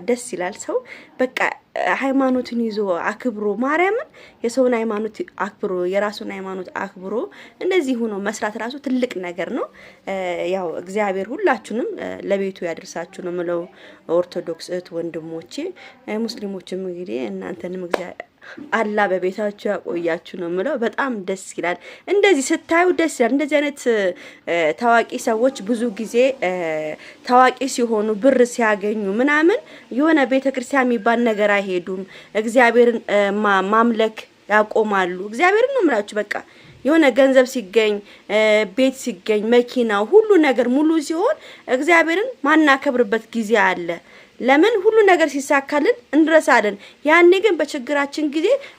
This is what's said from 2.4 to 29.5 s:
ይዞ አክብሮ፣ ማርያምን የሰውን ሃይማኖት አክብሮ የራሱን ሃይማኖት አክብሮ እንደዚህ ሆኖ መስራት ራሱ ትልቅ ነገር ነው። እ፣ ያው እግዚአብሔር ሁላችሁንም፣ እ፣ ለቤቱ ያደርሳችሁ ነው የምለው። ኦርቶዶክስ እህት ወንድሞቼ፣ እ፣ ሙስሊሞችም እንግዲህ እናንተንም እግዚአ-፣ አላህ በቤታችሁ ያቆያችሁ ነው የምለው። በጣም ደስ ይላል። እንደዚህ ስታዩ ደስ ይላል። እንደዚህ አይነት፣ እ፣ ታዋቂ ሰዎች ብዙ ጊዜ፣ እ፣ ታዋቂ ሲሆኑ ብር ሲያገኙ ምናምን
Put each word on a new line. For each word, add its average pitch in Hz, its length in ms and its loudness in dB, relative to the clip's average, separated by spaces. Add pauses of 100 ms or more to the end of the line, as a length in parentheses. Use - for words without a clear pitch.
ይዞ 214 160 -4 (240)
አክብሮ፣ 214 440 -4 (120)
ማርያምን 349 480 -2 (340)
የሰውን 247 340 0
ሃይማኖት 220 420 -4 (220)
አክብሮ 202 340 -6 (140)
የራሱን 208 460 -4
ሃይማኖት 190 460 -10
አክብሮ 196 380 -8 (440)
እንደዚህ 320 380 0
ሆኖ 226 220 -4
መስራት 208 380 -6
ራሱ 233 220 -10
ትልቅ 254 400 -2
ነገር 175 320 -6
ነው። 359 140 -6 (380)
እ፣ 196 120 -8 (340)
ያው 185 280 -4
እግዚአብሔር 190 520 -4
ሁላችሁንም፣ 285 680 -4
እ፣ - 120 -10 (160)
ለቤቱ 196 400 -4
ያደርሳችሁ 170 580 -10
ነው 175 120 -8
የምለው። 175 280 -4 (500)
ኦርቶዶክስ 175 580 -4
እህት 175 220 -8
ወንድሞቼ፣ 165 640 -10 (480)
እ፣ 214 160 -6
ሙስሊሞችም 196 640 -8
እንግዲህ 180 400 -8
እናንተንም 185 600 -8
እግዚአ-፣ 175 320 -6 (560)
አላህ 208 360 0
በቤታችሁ 190 600 -4
ያቆያችሁ 170 680 -6
ነው 170 120 -8
የምለው። 190 300 -4
በጣም 233 340 -4 (120)
ደስ 190 280 -8
ይላል። 175 260 -4 (300)
እንደዚህ 381 380 4
ስታዩ 330 480 2
ደስ 330 200 0
ይላል። 233 180 2
እንደዚህ 285 240 0
አይነት፣ 285 260 -2 (600)
እ፣ 165 120 -2 (200)
ታዋቂ 233 340 2 (100)
ሰዎች 247 420 0
ብዙ 214 200 -2 (100)
ጊዜ፣ 208 220 -8 (260)
እ፣ 180 120 -2 (720)
ታዋቂ 254 340 6 (100)
ሲሆኑ 226 480 -2
ብር 262 300 4
ሲያገኙ 214 580 -2 (100)
ምናምን 302 460 2 (320)